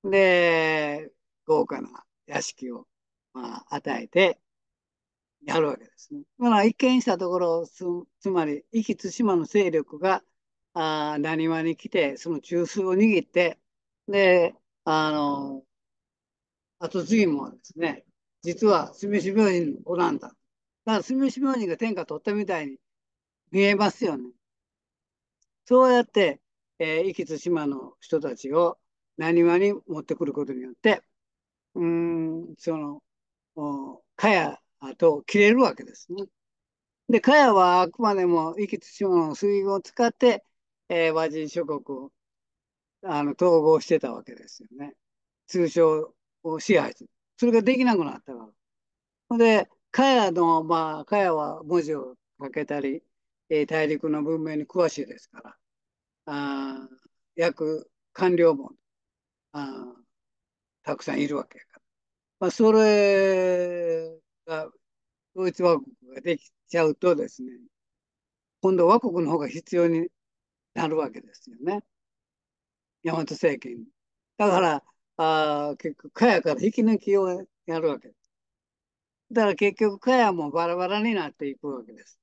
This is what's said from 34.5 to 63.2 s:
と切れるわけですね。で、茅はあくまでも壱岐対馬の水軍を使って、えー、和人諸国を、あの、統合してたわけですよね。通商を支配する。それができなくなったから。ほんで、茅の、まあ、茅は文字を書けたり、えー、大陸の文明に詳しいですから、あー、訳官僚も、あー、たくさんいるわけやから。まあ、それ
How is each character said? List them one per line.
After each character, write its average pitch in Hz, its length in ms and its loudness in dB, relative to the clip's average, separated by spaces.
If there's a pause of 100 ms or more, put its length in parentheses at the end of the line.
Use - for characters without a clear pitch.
と 151 260 2
切 - 160 -2
れ 208 140 6
る 254 80 4
わ 185 140 2
け - 100 -18
で - 100 -20
す - 180 -18
ね。 196 120 -10 (840)
で、 233 120 4
茅 277 320 6
は 180 300 6
あ 175 60 0
く - 140 -14
ま 208 120 2
で 185 100 0
も 165 320 0
壱 202 120 -4
岐 190 100 -6
対 - 300 -8
馬 170 200 2
の 147 60 -6
水 202 280 0
軍 196 120 -2
を 196 60 -2
使 - 260 -2
っ 233 60 0
て、 240 320 2 (440)
え 165 220 0
ー、 - 20 -4
和 160 160 0
人 151 200 -6
諸 160 180 -6
国 147 140 -6 (180)
を、 139 140 -20 (920)
あ 151 200 -4
の、 143 180 -4
統 170 200 6
合 156 200 4
し - 60 -16
て 160 140 2
た 123 120 -8
わ 113 120 -16
け 123 100 -20
で - 140 -20
す - 140 -20
よ 110 140 -20
ね。 143 180 -18 (520)
通 175 220 0
商 156 460 2 (280)
を 160 180 -8
支 170 180 0
配 - 160 -2
す - 100 -20
る。 - 60 -20 (260)
そ 240 100 0
れ 240 60 4
が 226 100 4
で 254 140 2
き 254 80 0
な 233 120 2
く 170 80 -2
な 135 140 -10
っ - 40 -20
た 139 100 -20
か 120 60 -16
ら。 110 100 -20 (800)
ほ 240 80 -2
ん - 20 -2
で、 220 300 6 (240)
茅 247 400 4
の、 165 320 2
ま 160 360 -2
あ、 147 40 -16
茅 196 300 0
は 151 300 -6
文 170 180 0
字 151 120 -4
を 127 220 -10 (240)
書 139 100 -12
け 151 160 -6
た 147 140 -6
り、 139 220 -6 (460)
え 151 140 0
ー、 139 40 0
大 160 220 -2
陸 156 220 -4
の 151 120 -4
文 160 200 -4
明 156 140 -8
に 147 100 -6
詳 175 220 0
し - 100 -8
い 135 80 -8
で - 120 -20
す - 100 -20
か - 120 -20
ら、 - 160 -20 (680)
あ 135 640 -8 (480)
ー、 165 60 -2
訳 156 460 -4 (240)
官 180 240 0
僚 165 180 4
も、 139 180 -10 (800)
あ 131 440 -14
ー、 123 60 -20 (800)
た 143 140 -6
く - 80 -20
さ 139 100 -6
ん 139 60 -4
い 143 80 -2
る 147 80 -4
わ - 100 -8
け - 120 -20
や - 80 -20
か - 120 -20
ら。 - 40 -20 (580)
ま 185 80 -2
あ、 - 20 0
そ 220 220 4
れ 185 1500 2 (280)